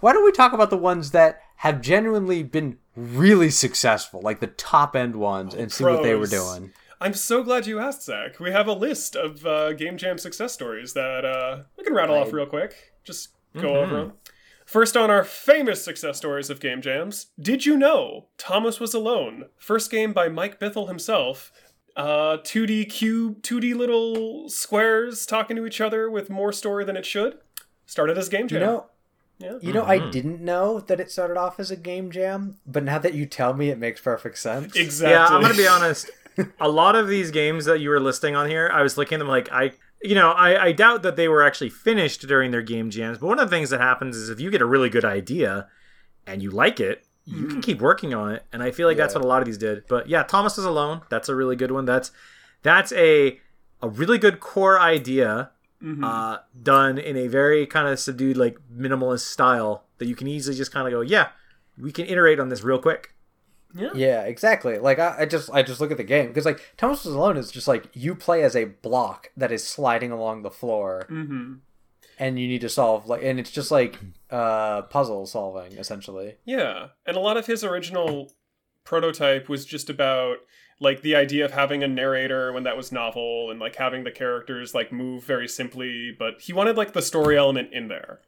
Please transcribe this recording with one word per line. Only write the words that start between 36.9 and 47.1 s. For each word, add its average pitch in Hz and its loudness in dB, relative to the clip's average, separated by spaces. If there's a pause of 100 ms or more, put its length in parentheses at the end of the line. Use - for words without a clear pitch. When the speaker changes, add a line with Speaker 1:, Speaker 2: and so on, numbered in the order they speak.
Speaker 3:
of 214 2
these 190 -2
games 151 0
that 160 4
you 147 -2
were 147 4
listing 135 0
on 147 0
here, 160 0
I 156 4
was 139 2
looking 143 -2
at - -2
them 147 -4
like, 127 0
I, 135 0 (300)
you 208 2
know, 180 8
I, 180 6
I 170 2
doubt 220 6
that 175 -2
they 165 2
were 151 6
actually 139 2
finished 202 -2
during 131 2
their 117 -2
game 113 -6
jams, 113 -8
but 143 -6
one 226 0
of 240 2
the 175 0
things 156 0
that 127 0
happens 127 0
is 110 -10
if 110 -10
you 175 -4
get 185 4
a 117 4
really 127 4
good 117 2
idea 101 -2 (580)
and 98 -10
you 98 -8
like 131 2
it, 98 -4 (220)